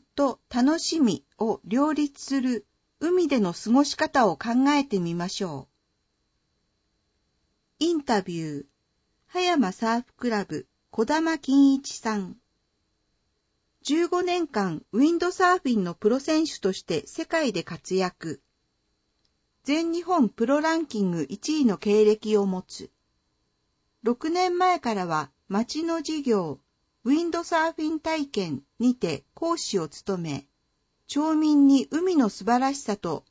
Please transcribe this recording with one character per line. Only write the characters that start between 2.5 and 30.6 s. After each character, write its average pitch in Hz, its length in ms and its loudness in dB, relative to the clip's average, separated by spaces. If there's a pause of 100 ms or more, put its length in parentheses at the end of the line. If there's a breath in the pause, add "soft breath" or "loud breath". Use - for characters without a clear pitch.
海 349 280 0
で 277 120 2
の 175 140 0
過 - 160 -8
ご 269 140 6
し 285 120 -6
方 302 300 2
を 185 120 2
考 240 320 0
え 285 160 2
て 202 140 -2
み 170 140 -2
ま 175 160 -4
し - 160 -8
ょ 143 220 -10 (2000)
う。 294 40 -4
イ 339 100 2
ン 302 80 -2
タ 208 220 0
ビ 170 180 -8
ュ 151 200 -8
ー、 - 40 -14 (600)
葉 359 140 -6
山 311 300 2
サ 226 260 -2
ー 247 40 -4
フ - 140 -14
ク 247 160 -4
ラ 208 120 -2
ブ、 151 240 -10 (220)
児 226 160 0
玉 320 320 0
金 277 380 6
一 - 240 -6
さ 220 180 -4
ん。 180 200 -8 (1500)
十 330 240 0
五 359 160 -2
年 349 240 -2
間、 190 360 -4 (100)
ウ 233 100 2
ィ 320 100 4
ン 339 60 0
ド 349 120 -2
サ 359 260 4
ー - 20 -2
フ 269 100 -4
ィ 220 100 2
ン 185 40 2
の 175 100 -4
プ - 160 0
ロ 254 100 2
選 311 260 0
手 - 140 -8
と 190 140 0
し - 80 -14
て 156 240 -4
世 - 220 -10
界 302 260 0
で 170 80 -4
活 - 320 -10
躍。 180 480 -4 (1200)
全 330 300 -2
日 339 100 -4
本 339 240 2
プ 226 180 -4
ロ 277 140 2
ラ 320 160 0
ン 330 100 -2
キ 208 160 -4
ン 185 100 0
グ 165 180 -4
一 294 320 -4
位 262 40 4
の 196 120 2
経 214 260 4
歴 214 320 2
を 202 100 2
持 185 180 -4
つ。 - 280 -18 (1080)
六 240 280 -2
年 359 280 0
前 359 240 2
か 233 120 -4
ら 185 120 -2
は 156 260 -4 (160)
町 240 380 -4
の 330 160 -2
事 311 200 -6
業、 190 380 -2 (460)
ウ 254 80 2
ィ 330 100 2
ン 339 80 -2
ド 339 140 -2
サ 330 240 0
ー 330 40 -6
フ - 80 -8
ィ 311 120 -2
ン 311 80 -4
体 320 260 -2
験 170 360 -4 (160)
に 247 140 4
て 175 300 -4 (100)
講 339 220 -2
師 - 240 -4
を 160 80 -4
務 185 340 -8
め、 147 260 -8 (600)